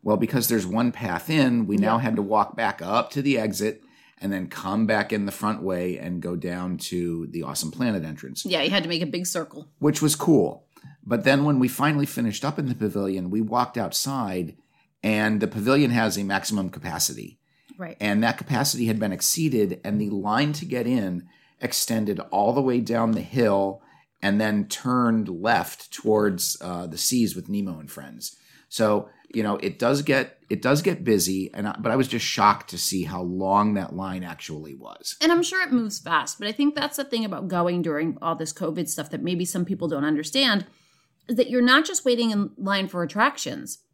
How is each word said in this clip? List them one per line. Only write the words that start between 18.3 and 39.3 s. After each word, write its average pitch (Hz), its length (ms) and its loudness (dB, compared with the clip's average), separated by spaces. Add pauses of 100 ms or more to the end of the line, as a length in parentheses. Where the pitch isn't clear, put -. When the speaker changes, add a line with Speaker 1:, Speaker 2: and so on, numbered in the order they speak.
Speaker 1:
capacity 123 480 0
had 110 120 0
been 104 120 0
exceeded 143 720 2
and 104 180 0
the 104 80 -2
line 107 440 0
to 160 120 -8
get 123 220 -2
in 95 400 -2 (340)
extended 104 580 -2 (120)
all 101 200 2
the 135 100 2
way 123 180 2
down 113 320 0
the 104 100 0
hill 98 640 2 (360)
and 101 220 2
then 104 260 2
turned 117 640 0
left 90 640 -2
towards, 104 680 2
uh, 90 280 -8
the 82 100 -10
seas 117 380 2
with 85 140 -10
Nemo 95 280 -4
and 73 140 -16
friends. 65 440 -14 (320)
So, 107 420 2 (220)
you 110 120 -2
know, 104 140 2
it - 200 -4
does 135 240 2
get, 135 380 0 (100)
it - 140 -2
does 143 180 4
get 180 220 0
busy, 95 500 2
and 104 140 -4
I, - 120 -4
but 110 120 0
I 123 60 2
was 131 100 2
just - 180 -2
shocked - 460 2
to 87 80 -8
see 92 240 -2
how 90 180 -6
long 98 540 2
that 92 200 -4
line 92 280 -6
actually 78 500 -12
was. 57 480 -12
Speaker 2:
And 320 100 6
I'm 339 120 4
sure 359 180 -2
it 330 100 -2
moves 226 280 -2
fast, - 400 -2
but 208 80 -4
I 220 60 -2
think 294 200 2
that's 285 240 -4
the 277 60 -4
thing 233 220 -2
about 185 220 -6
going 175 360 2
during 156 400 -2
all 165 120 0
this 156 180 -8
covid 165 360 -4
stuff - 220 -6
that 151 100 -6
maybe 175 240 -2